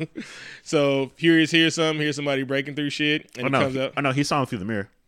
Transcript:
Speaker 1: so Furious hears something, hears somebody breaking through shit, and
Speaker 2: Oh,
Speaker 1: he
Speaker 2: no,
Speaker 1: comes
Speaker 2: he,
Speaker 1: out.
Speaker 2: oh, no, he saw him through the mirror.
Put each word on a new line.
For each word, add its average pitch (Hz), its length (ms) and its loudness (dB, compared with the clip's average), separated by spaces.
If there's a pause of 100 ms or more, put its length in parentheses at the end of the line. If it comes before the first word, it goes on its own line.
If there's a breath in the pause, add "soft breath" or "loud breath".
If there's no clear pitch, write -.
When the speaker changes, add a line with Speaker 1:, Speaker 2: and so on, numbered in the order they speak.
(640 loud breath)
Speaker 1:
so 139 520 0
Furious 160 360 4
hears 165 240 4
something, 156 260 0
hears 151 140 -2
somebody 139 280 -2
breaking 135 320 -4
through 147 160 -4
shit, 151 460 -2
and 123 60 -6
Speaker 2:
Oh, 139 40 -2
Speaker 1:
he - 40 0
Speaker 2:
no, 135 100 4
Speaker 1:
comes 131 140 0
Speaker 2:
he, 131 60 -2
Speaker 1:
out. 135 160 -4
Speaker 2:
oh, 139 40 0
no, 139 100 2
he 135 120 0
saw 143 180 0
him 127 60 0
through 117 120 -6
the 90 60 -8
mirror. 104 240 -6 (180)